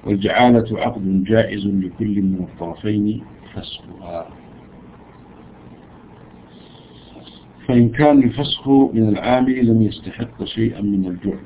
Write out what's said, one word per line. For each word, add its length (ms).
والجعالة 720
عقد 440
جائز 420
لكل 560
من 180
الطرفين 840
فسخها. 720
فإن 220
كان 340
الفسخ 460
من 400
العامل 560
لم 160
يستحق 600
شيئا 380
من 240
الجعل 400